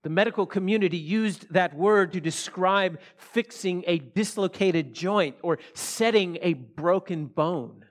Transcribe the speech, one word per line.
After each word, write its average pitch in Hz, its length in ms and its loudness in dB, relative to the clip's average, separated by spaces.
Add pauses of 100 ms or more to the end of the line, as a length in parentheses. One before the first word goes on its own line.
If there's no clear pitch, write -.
The 160 60 -6
medical 208 340 2
community 190 540 0
used 190 520 -2
that 175 240 0
word 190 380 4
to 185 80 -4
describe 185 800 0 (160)
fixing 185 680 -4
a 170 120 2
dislocated 180 960 0
joint 180 500 0
or 165 160 0 (140)
setting 208 720 0
a 175 100 2
broken 160 720 -2
bone. 135 680 -4